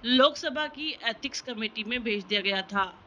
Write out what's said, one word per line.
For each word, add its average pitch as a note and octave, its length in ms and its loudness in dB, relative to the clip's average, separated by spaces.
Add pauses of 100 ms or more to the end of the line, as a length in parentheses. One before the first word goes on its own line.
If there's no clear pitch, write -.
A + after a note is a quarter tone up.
लोकसभा D4 640 4
की D4+ 220 -6 (140)
एथिक्स A#3 360 -4
कमेटी A3 440 -6
में A#3+ 200 -2
भेज G#3 200 0
दिया G3+ 160 0
गया G3 240 0
था F#3+ 280 -2 (140)